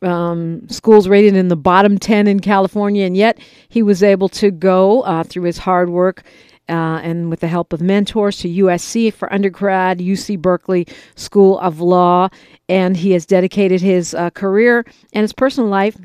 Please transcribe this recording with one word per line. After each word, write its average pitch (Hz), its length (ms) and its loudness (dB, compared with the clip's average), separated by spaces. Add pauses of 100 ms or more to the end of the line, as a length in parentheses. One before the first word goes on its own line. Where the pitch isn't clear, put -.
um, 170 680 -6
schools 214 360 4
rated 202 300 4
in 185 120 2
the 175 80 0
bottom 190 420 2
ten 208 280 0
in 202 140 2
California, 202 640 -2
and 180 100 -4
yet 214 240 2 (300)
he 233 140 -2
was 202 200 2
able 196 280 2
to 208 200 0
go, 190 520 2
uh, 165 200 -4
through 180 200 -8
his 175 160 -4
hard 180 320 -2
work, 180 320 -2 (480)
uh, 160 320 -4
and 170 260 -6
with 165 120 -6
the 170 80 -4
help 170 260 -4
of 160 80 -6
mentors 202 560 -2
to 180 100 -8
U 185 220 2
S 175 120 -2
C 226 280 -2
for - 200 -10
undergrad, 190 680 -2
U 185 160 -2
C 196 200 -8
Berkeley 180 500 -2 (280)
School 196 440 2
of 165 220 -6
Law, 180 500 2 (400)
and 185 260 0
he 180 140 -2
has 175 160 0
dedicated 185 560 0
his, 180 320 -2
uh, 175 160 -4
career 226 560 0 (260)
and 214 100 -2
his 214 120 -4
personal 262 340 -4
life, 196 360 -2